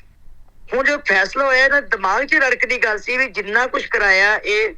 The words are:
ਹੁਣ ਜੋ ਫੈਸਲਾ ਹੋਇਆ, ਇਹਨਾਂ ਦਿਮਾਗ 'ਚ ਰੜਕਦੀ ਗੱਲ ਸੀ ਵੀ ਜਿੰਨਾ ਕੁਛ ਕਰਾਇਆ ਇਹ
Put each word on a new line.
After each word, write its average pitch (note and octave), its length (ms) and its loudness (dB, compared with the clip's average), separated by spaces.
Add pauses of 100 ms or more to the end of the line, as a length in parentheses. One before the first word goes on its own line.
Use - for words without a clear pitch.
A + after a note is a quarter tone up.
(720)
ਹੁਣ C4 120 0
ਜੋ D4 120 2
ਫੈਸਲਾ C4 480 0
ਹੋਇਆ, C4 200 4
ਇਹਨਾਂ C#4 160 2
ਦਿਮਾਗ G#3 420 0
'ਚ D#4 120 0
ਰੜਕਦੀ B3+ 420 0
ਗੱਲ A3 200 0
ਸੀ A#3+ 200 -4
ਵੀ C4 120 0
ਜਿੰਨਾ G#3 380 -2
ਕੁਛ C4+ 200 -6
ਕਰਾਇਆ G3+ 500 2
ਇਹ G#3 400 -2